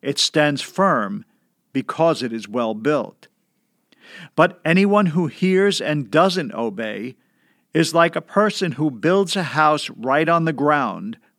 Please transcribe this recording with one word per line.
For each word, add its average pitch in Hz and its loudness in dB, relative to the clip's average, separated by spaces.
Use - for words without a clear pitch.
it 139 -4
stands 147 0
firm 113 -2
because 156 0
it 123 -6
is 110 -10
well 113 -4
built. 127 -4
But - 2
anyone 196 2
who 165 0
hears 185 0
and 143 -4
doesn't 170 2
obey 107 -8
is 160 2
like 170 4
a 160 -2
person 196 0
who 147 -2
builds 170 0
a 196 -4
house 151 2
right 135 0
on 170 2
the 160 0
ground 123 -2